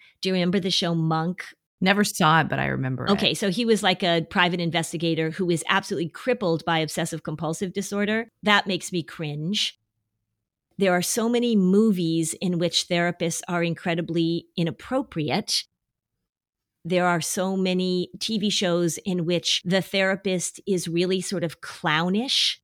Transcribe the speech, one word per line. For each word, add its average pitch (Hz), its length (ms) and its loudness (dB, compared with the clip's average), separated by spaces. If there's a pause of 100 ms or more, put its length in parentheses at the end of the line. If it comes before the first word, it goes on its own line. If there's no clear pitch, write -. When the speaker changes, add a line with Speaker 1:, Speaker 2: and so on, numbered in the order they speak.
(220)
Speaker 1:
Do 190 80 -2
you 190 40 0
remember 180 260 2
the 180 100 -2
show 170 240 0
Monk? 160 500 0 (380)
Speaker 2:
Never 202 220 4
saw 160 360 4
it, 147 80 0
but 139 100 -2
I 139 80 0
remember 131 400 -2
it. - 40 0
Speaker 1:
Okay, 196 240 4
so 202 160 0
he 202 140 -2
was, 226 180 4
like, 185 200 2
a 170 260 2
private 180 320 2
investigator 165 680 -2
who 170 200 -2
is 170 160 0
absolutely 165 440 0
crippled 180 560 -2
by 165 120 2
obsessive 160 440 -4
compulsive 165 500 -4
disorder. 202 560 -2 (140)
That 208 240 4
makes 180 260 -4
me 175 100 -2
cringe. 156 760 -6 (1000)
There 190 160 2
are 180 80 4
so 220 280 -2
many 240 280 2
movies 180 800 4
in 180 240 -2
which 170 300 0
therapists 175 600 0
are 175 140 0
incredibly 170 840 -2 (120)
inappropriate. 175 1080 -2 (1200)
There 175 220 2
are 175 160 2
so 190 340 -2
many 185 640 0
T 220 200 -4
V 196 120 0
shows 175 480 0
in 180 260 -2
which 170 400 0
the 185 180 2
therapist 190 840 -2
is 180 220 0
really 180 340 0
sort 175 220 -4
of - 180 -8
clownish. 180 1000 0